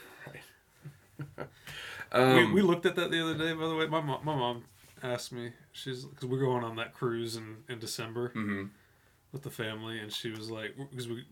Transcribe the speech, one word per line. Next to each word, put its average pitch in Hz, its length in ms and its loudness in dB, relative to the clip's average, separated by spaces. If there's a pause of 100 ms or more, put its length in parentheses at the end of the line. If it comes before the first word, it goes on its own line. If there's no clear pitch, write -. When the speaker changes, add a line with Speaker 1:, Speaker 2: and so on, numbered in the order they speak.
(260)
Speaker 1:
right. - 1300 -16
<laughs> - 600 -12
Um, 127 240 8
Speaker 2:
We, 117 180 10
we 202 80 8
looked 170 240 6
at 175 100 4
that 170 140 0
the 165 120 4
other 160 140 0
day, 160 160 2
by 160 160 -2
the 160 60 0
way. 160 140 2
My 156 120 2
mo-, 147 240 -2
my 151 100 0
mom 120 300 0 (380)
asked 123 300 -4
me, 117 200 -8 (180)
she's, 131 360 -8 (100)
'cause - 140 -8
we're 131 80 2
going 127 260 2
on 113 120 -6
that 117 180 -6
cruise 117 420 -2
in, 110 220 -12 (100)
in 120 100 -8
December 113 520 -4
Speaker 1:
Mm-hmm. 101 360 -2 (680)
Speaker 2:
with 135 100 -10
the 123 80 -8
family, 110 480 -6
and 107 120 -8
she 113 200 -6
was 110 200 -8
like, 110 280 -6
w-, 139 180 -10
'cause 123 120 -6
we, 117 240 -8